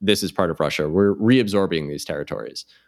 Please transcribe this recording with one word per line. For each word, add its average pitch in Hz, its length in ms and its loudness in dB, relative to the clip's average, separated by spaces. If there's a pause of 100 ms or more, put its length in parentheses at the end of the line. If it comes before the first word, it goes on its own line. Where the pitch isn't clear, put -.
This 98 220 2
is 92 80 -4
part 90 200 0
of 78 100 -6
Russia. 76 280 -2
We're 98 260 4
reabsorbing 98 720 2
these 73 160 -10
territories," 71 640 -10 (220)